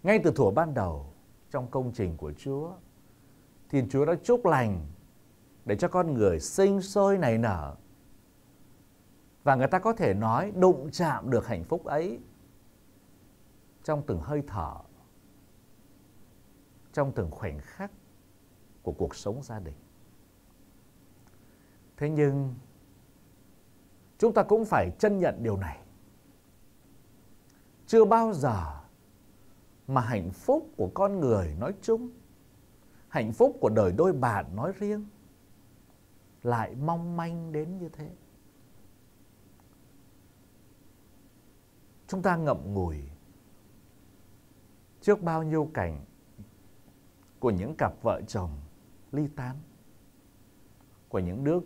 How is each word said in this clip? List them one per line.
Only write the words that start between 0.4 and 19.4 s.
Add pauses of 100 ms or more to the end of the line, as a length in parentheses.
ban
đầu (380)
trong
công
trình
của
Chúa, (960)
Thiên
Chúa
đã
chúc
lành (800)
để
cho
con
người
sinh
sôi
nảy
nở. (1700)
Và
người
ta
có
thể
nói
đụng
chạm
được
hạnh
phúc
ấy (1600)
trong
từng
hơi
thở, (2250)
trong
từng
khoảnh
khắc (920)
của
cuộc
sống